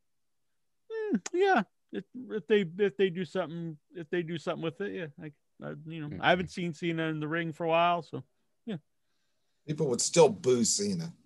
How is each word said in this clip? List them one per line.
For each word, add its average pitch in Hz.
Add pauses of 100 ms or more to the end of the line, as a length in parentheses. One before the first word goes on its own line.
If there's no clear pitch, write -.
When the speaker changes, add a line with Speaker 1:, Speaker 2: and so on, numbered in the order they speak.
(920)
Speaker 1:
Hmm, 427 (160)
yeah. 359 (300)
If, 196 (260)
if 214
they, 208 (140)
if 202
they 190
do 175
something, 165 (180)
if 170
they 180
do 165
something 151
with 160
it, 202
yeah. 185 (180)
I, 147 (340)
I, 151 (140)
you 160
know, 147
Speaker 2:
Hmm. -
Speaker 1:
I 151
haven't 180
seen 175
Cena 165
in 156
the 151
ring 165
for 170
a 165
while, 170
so 135 (440)
yeah. 214 (880)
Speaker 3:
People 151
would 117
still 160
boo 120
Cena. 92 (140)